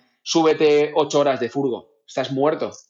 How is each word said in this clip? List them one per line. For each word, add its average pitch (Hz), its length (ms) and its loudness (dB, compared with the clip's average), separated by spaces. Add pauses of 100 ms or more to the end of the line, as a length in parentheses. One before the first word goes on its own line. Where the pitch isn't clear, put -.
(220)
súbete 151 720 2
ocho 151 260 0
horas 139 200 0
de 120 100 -4
furgo. 131 420 -6 (140)
Estás 131 260 -8
muerto. 135 400 -2 (180)